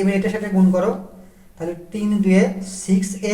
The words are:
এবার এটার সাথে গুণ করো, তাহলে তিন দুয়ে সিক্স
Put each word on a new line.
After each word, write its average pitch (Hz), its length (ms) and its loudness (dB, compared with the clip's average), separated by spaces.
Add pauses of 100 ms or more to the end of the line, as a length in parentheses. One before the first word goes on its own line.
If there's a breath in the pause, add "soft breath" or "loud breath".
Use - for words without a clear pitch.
এবার 196 180 2
এটার - 160 -2
সাথে 208 200 -6
গুণ 185 200 6
করো, 190 160 2 (640 loud breath)
তাহলে 170 180 -8 (200)
তিন 208 160 -4 (140)
দুয়ে 190 200 6 (400)
সিক্স 185 260 0 (240)